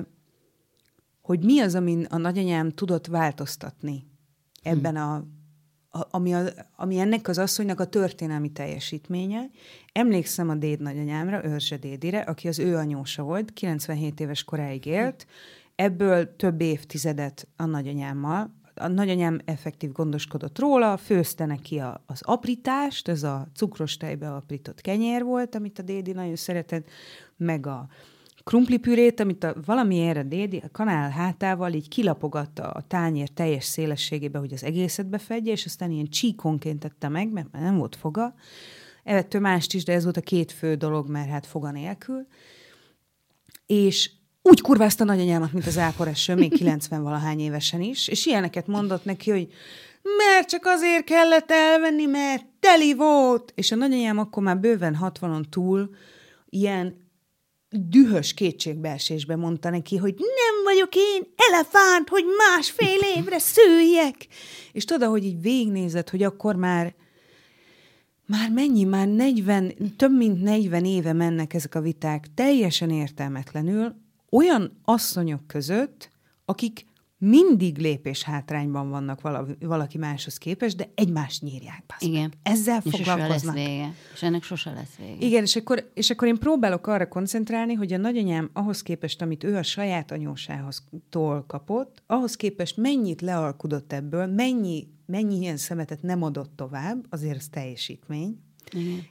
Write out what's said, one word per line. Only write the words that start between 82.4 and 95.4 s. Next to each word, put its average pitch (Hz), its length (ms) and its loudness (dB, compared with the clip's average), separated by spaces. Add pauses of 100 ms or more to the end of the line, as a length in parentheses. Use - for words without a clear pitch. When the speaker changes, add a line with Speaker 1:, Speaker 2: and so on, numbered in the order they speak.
Speaker 1:
Ezzel 220 420 2
Speaker 2:
És 156 60 -2
sose 185 140 -2
lesz 180 60 0 (100)
Speaker 1:
foglalkoznak. 156 340 -2
Speaker 2:
vége. 143 380 -4 (220)
És - 80 -16
ennek 170 200 0
sose 165 300 -8
lesz 135 260 -14
vége. 101 280 -6
Speaker 1:
Igen, 226 160 4
és 202 140 0
akkor, 226 380 -2
és 214 160 0
akkor 240 180 0
én 233 100 2
próbálok 226 480 2
arra 196 220 0
koncentrálni, 226 680 -4
hogy 202 180 -2
a 185 60 -2
nagyanyám 190 540 -2
ahhoz 202 300 -4
képest, 165 400 -8
amit 160 220 -4
ő 202 120 0
a 180 60 -2
saját 185 480 -4
anyósához-, 143 720 -10 (260)
tól 147 360 -2
kapott, 220 600 -8
ahhoz 240 300 -2
képest 196 400 -6
mennyit 226 440 0
lealkudott 151 720 -4
ebből, 147 340 -4
mennyi, 202 640 -2 (180)
mennyi 196 340 -2